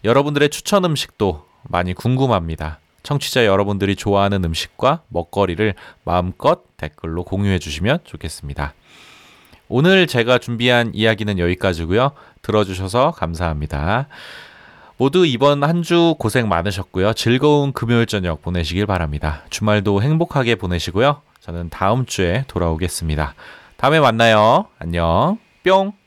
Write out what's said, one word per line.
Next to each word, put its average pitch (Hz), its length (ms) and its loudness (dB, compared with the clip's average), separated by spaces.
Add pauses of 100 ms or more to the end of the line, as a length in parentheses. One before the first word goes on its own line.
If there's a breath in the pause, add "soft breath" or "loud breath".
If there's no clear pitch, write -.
여러분들의 143 460 2
추천 190 340 0
음식도 107 640 -2 (180)
많이 90 300 -2
궁금합니다. 90 840 -2 (240)
청취자 135 420 0
여러분들이 98 500 2
좋아하는 101 500 0
음식과 127 640 -2
먹거리를 95 640 -2 (300 loud breath)
마음껏 90 600 -2 (140)
댓글로 82 460 -8
공유해 98 360 0
주시면 90 440 -4
좋겠습니다. 71 680 -10 (960 loud breath)
오늘 175 360 4
제가 123 320 2
준비한 120 560 0
이야기는 104 460 0
여기까지고요. 90 720 0 (300 loud breath)
들어주셔서 101 720 0
감사합니다. 82 960 -4 (920 loud breath)
모두 151 280 2
이번 143 380 2
한 165 180 0
주 170 380 2
고생 113 300 0
많으셨고요. 92 640 -2
즐거운 139 580 2
금요일 117 340 0
저녁 87 360 -4
보내시길 87 440 -2
바랍니다. 78 640 -4
주말도 104 540 0
행복하게 143 520 0
보내시고요. 101 680 -2 (180)
저는 85 300 -10
다음 113 360 0
주에 95 420 -2
돌아오겠습니다. 80 840 -4 (440 loud breath)
다음에 151 220 2
만나요. 117 680 4 (120)
안녕. 85 600 0 (240)
뿅. 190 440 2